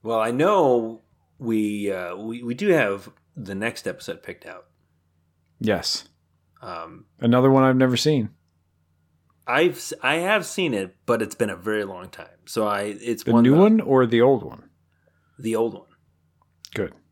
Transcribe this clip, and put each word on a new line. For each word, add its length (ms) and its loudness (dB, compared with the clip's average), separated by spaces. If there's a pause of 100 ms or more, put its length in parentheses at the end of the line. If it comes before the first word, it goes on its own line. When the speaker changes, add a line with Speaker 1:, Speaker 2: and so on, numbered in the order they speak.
Speaker 1:
Well, 180 -2
I 100 0
know 720 2 (360)
we, 540 -2
uh, 240 -8
we, 260 -10
we 120 -6
do 160 -2
have 400 0 (260)
the 180 -10
next 320 -6
episode 360 -10
picked 240 -18
out. 200 -20 (960)
Speaker 2:
Yes. 480 -4 (540)
Speaker 1:
Um, 440 -16 (120)
Speaker 2:
Another 320 4
one 120 6
I've 140 4
never 200 2
seen. 340 0 (1160)
Speaker 1:
I've 300 2
s-, 160 -12 (100)
I 140 0
have 300 -2
seen 260 -4
it, 320 -6
but 160 0
it's 140 -6
been 160 -2
a 60 -8
very 280 -4
long 240 -14
time. 200 -20 (180)
So 200 -2
I, 160 -2 (180)
it's 240 -6
Speaker 2:
The 80 0
Speaker 1:
one 100 6
Speaker 2:
new 120 6
Speaker 1:
that 60 6
Speaker 2:
one 200 6
or 260 2
the 160 4
old 200 4
one? 280 -16 (680)
Speaker 1:
The 180 -4
old 180 0
one. 140 -20 (880)
Speaker 2:
Good. 200 -4 (180)